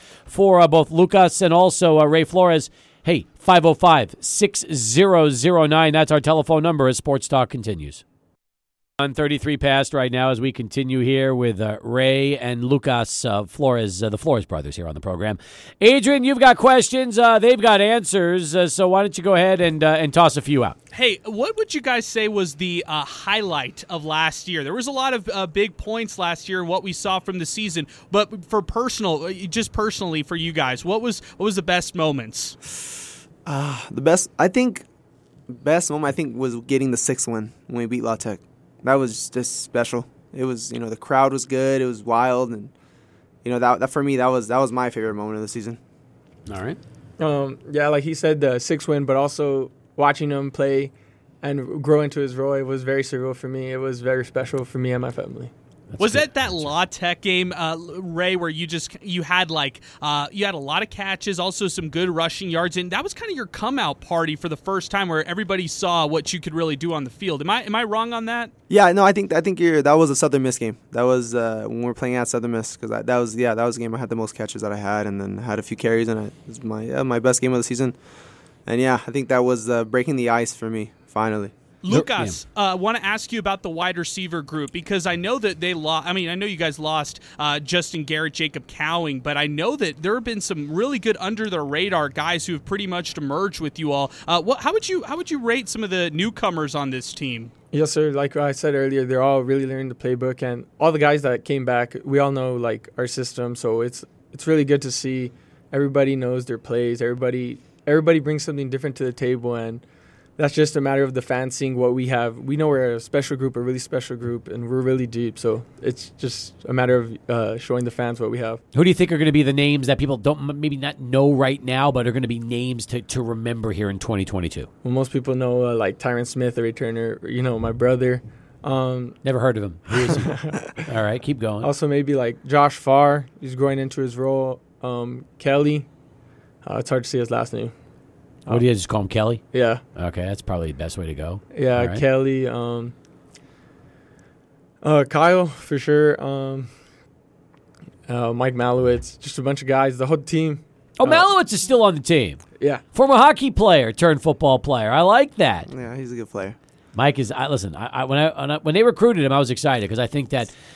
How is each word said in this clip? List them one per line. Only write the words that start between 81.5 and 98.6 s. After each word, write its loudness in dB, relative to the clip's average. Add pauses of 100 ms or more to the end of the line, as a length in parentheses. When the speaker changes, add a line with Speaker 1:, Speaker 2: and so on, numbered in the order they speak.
Speaker 2:
Lucas, -2 (100)
Speaker 1:
Yeah. 0
Speaker 2:
uh, -4
wanna -2
ask -4
you -4
about -4
the -8
wide -4
receiver -6
group, -8
because -4
I 0
know -4
that -4
they -2
lo-, -2
I -4
mean, -4
I -6
know -6
you -6
guys -2
lost, -4 (180)
uh, -2
Justin -4
Garrett, -4
Jacob -6
Cowing, -4
but -4
I 0
know -2
that -4
there 0
have -4
been -6
some -6
really -2
good 0
under -4
the -4
radar 0
guys -2
who -4
have -8
pretty -6
much -6
emerged -4
with -6
you -2
all. 0 (160)
Uh, 2
what, -2
how -2
would -2
you, -2
how -8
would -8
you -4
rate -2
some -6
of -6
the -2
newcomers -2
on -4
this -8
team? -10 (180)
Speaker 4:
Yes, 0
sir. 2
Like -2
I 0
said -2